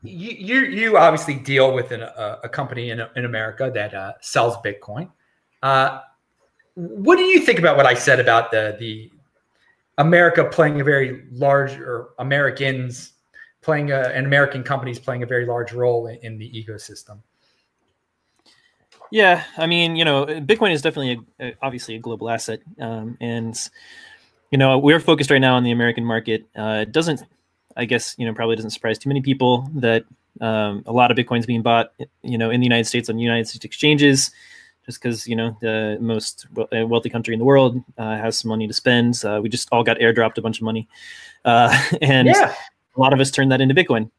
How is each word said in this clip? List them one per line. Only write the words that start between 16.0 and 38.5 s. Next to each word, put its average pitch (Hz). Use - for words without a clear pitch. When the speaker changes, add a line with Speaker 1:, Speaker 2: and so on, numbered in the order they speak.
Speaker 1:
in, 117
in 113
the 107
ecosystem? 104
Speaker 2:
Yeah, 185
I 165
mean, 170
you 160
know, 143
Bitcoin 160
is 147
definitely 135
a, 127
a, 123
obviously 123
a 110
global 113
asset, 113
um, 113
and, 117
you 139
know, 135
we're 147
focused 147
right 143
now 131
on 123
the 120
American 117
market. 113
Uh, 107
it 110
doesn't, 156
I 120
guess, 120
you 123
know, 113
probably 113
doesn't 110
surprise -
too -
many 139
people 131
that, 117
um, 107
a 113
lot 123
of 113
Bitcoin's 120
being 117
bought, 117
you 123
know, 113
in 123
the 123
United 117
States 120
on 113
United 117
States -
exchanges, 143
just -
'cause, 117
you 117
know, 113
the 110
most 113
we-, 113
uh, 113
wealthy 117
country 117
in 110
the 117
world, 131
uh, 110
has 110
some 117
money 110